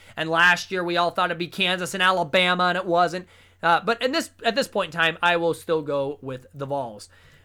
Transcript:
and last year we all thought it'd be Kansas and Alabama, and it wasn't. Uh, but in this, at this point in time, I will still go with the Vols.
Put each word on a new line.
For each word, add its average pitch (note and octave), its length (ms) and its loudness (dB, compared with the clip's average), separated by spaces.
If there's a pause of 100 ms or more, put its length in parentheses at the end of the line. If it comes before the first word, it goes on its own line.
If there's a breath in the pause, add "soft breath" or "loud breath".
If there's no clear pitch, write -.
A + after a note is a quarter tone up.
(180 loud breath)
and D#3+ 120 -4
last F3 420 4
year F#3 120 -2
we E3+ 140 -2
all F3 140 2
thought F3+ 180 0
it'd E3+ 80 -4
be E3+ 100 -6
Kansas F3+ 460 -4
and F#3 100 0
Alabama, F3+ 600 2
and F3+ 120 2
it F#3+ 80 -4
wasn't. F3 400 0 (380 soft breath)
Uh, E3 160 4
but A3+ 220 -2
in C4 100 0
this, D#4 200 -4 (120)
at A3+ 120 0
this C4 120 0
point F3 260 -4
in E3+ 60 -6
time, E3 240 2
I F3 140 4
will E3+ 160 2
still D#3+ 280 -2
go C#3+ 400 -4
with C3 320 -12
the C#3 120 -8
Vols. B2+ 420 -8 (380 soft breath)